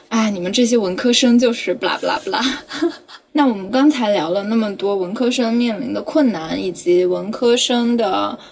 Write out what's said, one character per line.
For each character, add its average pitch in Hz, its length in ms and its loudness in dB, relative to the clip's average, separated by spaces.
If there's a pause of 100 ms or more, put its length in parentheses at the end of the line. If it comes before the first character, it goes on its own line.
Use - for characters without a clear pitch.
，“哎， 220 240 0
你 190 80 -4
们 180 100 -4
这 247 160 2
些 233 120 4
文 185 180 -2
科 240 160 0
生 240 260 4
就 240 140 4
是 190 220 -4
不 - 120 -6
啦 - 140 -2
不 - 80 -4
啦 - 160 -2
不 196 60 -8
啦。” 240 340 -4 (440)
<laughs> - 260 -16
那 294 120 4
我 240 80 4
们 190 160 -8
刚 269 220 4
才 240 200 0
聊 165 180 0
了 196 140 -2
那 214 120 -2
么 214 220 0
多 202 180 0
文 185 180 -4
科 240 160 0
生 240 240 0
面 233 280 0
临 - 120 -6
的 - 80 -4
困 277 300 2
难， 165 260 -6
以 190 140 -4
及 175 320 2
文 180 260 -2
科 240 280 2
生 240 400 0
的 208 420 -2 (120)